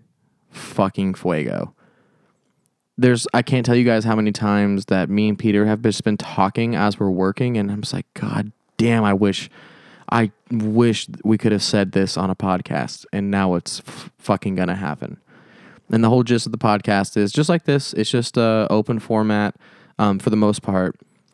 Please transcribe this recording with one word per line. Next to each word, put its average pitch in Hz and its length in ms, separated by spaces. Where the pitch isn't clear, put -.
fucking 95 640
fuego. 67 600
There's, 120 360
I 120 80
can't 127 240
tell 120 100
you 123 80
guys 113 200
how 113 120
many 107 160
times 101 540
that 92 240
me 107 180
and 104 100
Peter 104 280
have 107 160
just 107 200
been 107 140
talking 113 580
as 101 240
we're 101 120
working, 98 480
and 101 120
I'm 104 120
just - 100
like, - 220
"God 107 380
damn, 117 260
I 101 80
wish, 98 380
I 113 220
wish 113 560
we 107 140
could 107 160
have 101 100
said 101 300
this 98 240
on 95 140
a 95 40
podcast," 92 800
and 101 180
now 95 240
it's - 320
f-, - 300
fucking 98 380
gonna 92 220
happen. 73 420
And 113 120
the 113 60
whole 123 140
gist 117 240
of 110 60
the 117 60
podcast 104 600
is 101 140
just 156 180
like 170 140
this. 139 280
It's - 180
just 120 280
a 110 320
open 110 280
format, 107 580
um, 101 200
for 107 120
the 107 60
most 104 260
part. 92 340